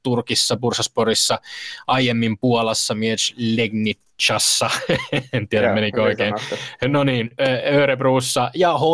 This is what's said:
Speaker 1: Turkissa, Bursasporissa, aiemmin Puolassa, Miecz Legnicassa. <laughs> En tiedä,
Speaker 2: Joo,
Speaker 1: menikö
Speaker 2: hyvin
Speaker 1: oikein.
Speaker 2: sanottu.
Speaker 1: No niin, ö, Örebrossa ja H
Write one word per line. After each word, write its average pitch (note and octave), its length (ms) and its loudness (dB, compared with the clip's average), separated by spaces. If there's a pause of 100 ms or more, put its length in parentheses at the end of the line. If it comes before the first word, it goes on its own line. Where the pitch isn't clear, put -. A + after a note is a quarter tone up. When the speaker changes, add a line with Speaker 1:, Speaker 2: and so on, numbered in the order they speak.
Speaker 1:
Turkissa, A#2+ 540 0
Bursasporissa, A2+ 800 0 (480)
aiemmin A#2 500 0
Puolassa, A#2 560 0
Miecz A2 440 -2
Legnicassa. A2 720 -2 (100)
<laughs> - 500 0 (640)
En G#2 140 -4
tiedä, G#2+ 200 2
Speaker 2:
Joo, G2+ 80 0
Speaker 1:
menikö G#2+ 260 0
Speaker 2:
hyvin G#2+ 80 2
Speaker 1:
oikein. G#2 280 -2
Speaker 2:
sanottu. - 180 -8 (320)
Speaker 1:
No C#3+ 160 2
niin, B2 360 0
ö, C#3 40 0 (380)
Örebrossa C3 760 2
ja E3+ 220 4
H C3 40 -2 (120)